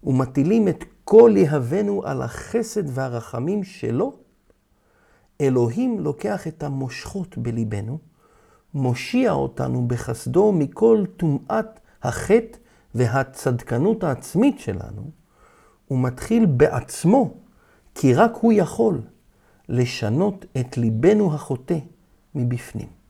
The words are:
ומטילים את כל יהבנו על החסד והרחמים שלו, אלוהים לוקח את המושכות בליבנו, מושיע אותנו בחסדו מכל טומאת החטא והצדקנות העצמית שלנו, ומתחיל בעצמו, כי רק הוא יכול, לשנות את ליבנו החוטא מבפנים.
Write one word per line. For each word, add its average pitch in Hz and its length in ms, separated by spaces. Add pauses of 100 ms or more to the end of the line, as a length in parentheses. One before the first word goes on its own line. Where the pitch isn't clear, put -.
ומטילים 139 640
את - 160 (200)
כל 226 320
יהבנו 180 680
על 135 180
החסד 214 640
והרחמים 131 800
שלו, 170 500 (1300)
אלוהים 135 580
לוקח 175 480
את 156 160
המושכות 139 760
בליבנו, 113 600 (760)
מושיע 147 580
אותנו 131 560
בחסדו 123 640
מכל 208 540 (120)
טומאת 175 640 (240)
החטא - 540 (380)
והצדקנות 127 1080
העצמית 180 560
שלנו, - 520 (800)
ומתחיל 131 540
בעצמו, 160 880 (640)
כי 131 180
רק 226 220
הוא 226 180
יכול, 196 480 (680)
לשנות 123 760 (140)
את 127 180
ליבנו 147 560
החוטא 147 440 (580)
מבפנים. 123 640 (100)